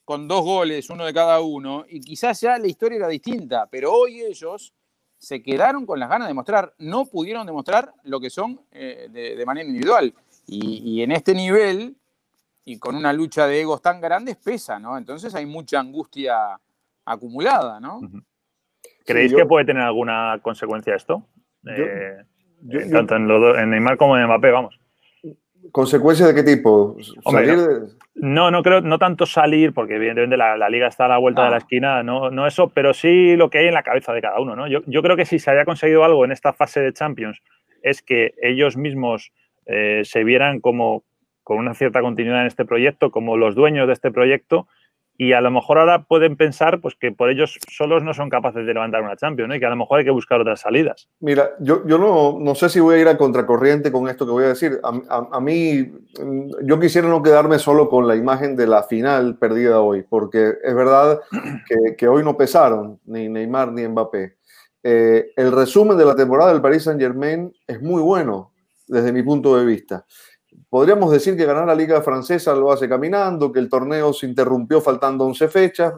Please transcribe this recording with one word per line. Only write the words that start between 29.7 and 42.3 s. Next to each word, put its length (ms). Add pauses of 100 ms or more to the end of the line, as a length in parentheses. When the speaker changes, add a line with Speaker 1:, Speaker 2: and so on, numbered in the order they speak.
Speaker 2:
porque 240
evidentemente 400
la, 200
la 120
liga 200
está 180
a 20
la 100
vuelta 260
de 60
la 60
Speaker 3:
Ah. 40
Speaker 2:
esquina, 420
no, 280
no 160
eso, 280
pero 180
sí 440
lo 120
que 100
hay 100
en 60
la 100
cabeza 280
de 80
cada 200
uno, 160
¿no? 100
Yo, 200
yo 160
creo 140
que 80
si 140
se 140
haya 120
conseguido 400
algo 200
en 80
esta 200
fase 280
de 120
Champions 480 (420)
es 200
que 400
ellos 340
mismos, 560 (340)
eh, 380
se 200
vieran 360
como 440 (400)
con 140
una 160
cierta 260
continuidad 420